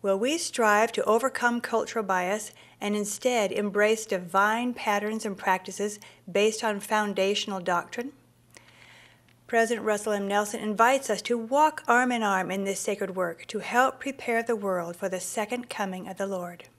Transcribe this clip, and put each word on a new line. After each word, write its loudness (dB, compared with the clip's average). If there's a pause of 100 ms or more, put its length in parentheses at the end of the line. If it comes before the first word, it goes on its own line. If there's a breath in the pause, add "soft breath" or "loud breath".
Will 0
we 0
strive 4
to -2
overcome 2
cultural -2
bias -2 (300 loud breath)
and -2
instead 0
embrace 2
divine 2
patterns -2
and -4
practices -2 (320 loud breath)
based 2
on -2
foundational 0
doctrine? -2 (1300 loud breath)
President 2
Russell 0
M. -2
Nelson 0
invites 2
us -2
to 0
walk 2
arm 4
in 0
arm 0
in -2
this -2
sacred -4
work -4
to -6
help 2
prepare -4
the 0
world -4
for -6
the -4
second -6
coming -6
of -12
the -2
Lord. -8 (140)